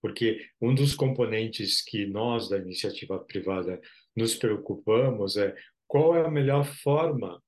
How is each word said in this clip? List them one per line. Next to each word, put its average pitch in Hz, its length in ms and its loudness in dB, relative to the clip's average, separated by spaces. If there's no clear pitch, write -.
porque - 480 -2
um 120 120 4
dos 139 220 2
componentes 110 840 0
que 101 240 -4
nós, 110 420 -2
da 98 100 0
iniciativa 92 640 -6
privada, 92 600 -4
nos 113 180 0
preocupamos 107 1000 0
é 101 180 2
qual 160 300 4
é 165 100 4
a 160 60 0
melhor 143 320 2
forma 139 840 0